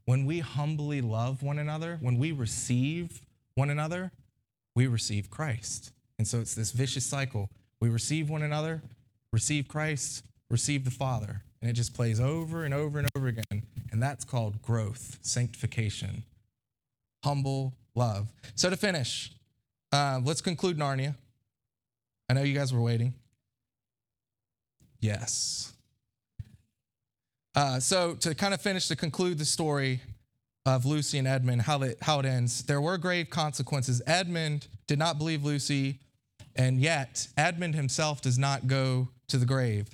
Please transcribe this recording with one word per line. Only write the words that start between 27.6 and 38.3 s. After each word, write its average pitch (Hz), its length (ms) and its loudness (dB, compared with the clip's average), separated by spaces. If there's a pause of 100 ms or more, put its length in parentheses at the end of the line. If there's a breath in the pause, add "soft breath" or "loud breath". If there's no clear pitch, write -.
so 175 340 2
to 165 180 -2
kind 196 200 0
of - 80 -2
finish, 190 260 0
to 160 80 -2
conclude 180 420 0
the 147 80 -2
story 139 560 0 (640)
of 131 200 4
Lucy 147 320 0
and 131 100 0
Edmund, 127 360 2
how 143 180 0
it, 131 200 -2
how 151 180 2
it 135 60 0
ends, 123 380 0
"There 143 160 0
were 170 180 0
grave 175 320 -2
consequences. 135 800 0
Edmund 165 600 0 (200)
did 147 100 2
not 156 200 2
believe 156 260 0
Lucy, 139 560 0 (560)
and 127 240 4
yet 147 560 0
Edmund 165 400 2
himself 147 460 0
does 127 160 4